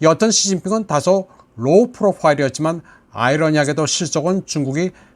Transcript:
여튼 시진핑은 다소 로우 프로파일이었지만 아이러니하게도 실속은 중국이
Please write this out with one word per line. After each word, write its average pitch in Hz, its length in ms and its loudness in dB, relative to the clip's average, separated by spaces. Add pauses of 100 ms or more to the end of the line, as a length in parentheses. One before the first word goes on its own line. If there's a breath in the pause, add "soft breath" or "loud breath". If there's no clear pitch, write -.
여튼 160 300 4
시진핑은 196 560 -2
다소 180 420 0 (260 soft breath)
로우 175 380 2
프로파일이었지만 156 880 0 (320 soft breath)
아이러니하게도 151 720 0
실속은 170 600 -2
중국이 151 460 -4 (240 soft breath)